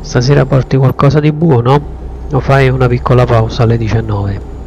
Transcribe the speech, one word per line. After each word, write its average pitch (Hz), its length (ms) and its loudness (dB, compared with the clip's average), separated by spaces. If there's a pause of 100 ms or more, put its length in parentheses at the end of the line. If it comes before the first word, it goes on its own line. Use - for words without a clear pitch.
(100)
Stasera 135 340 2
porti 131 320 0
qualcosa 139 440 2
di 151 100 0
buono? 143 500 2 (520)
O 131 80 0
fai 135 280 2
una 127 200 0
piccola 123 360 2
pausa 117 380 0
alle 117 140 2
diciannove? 104 640 -4 (260)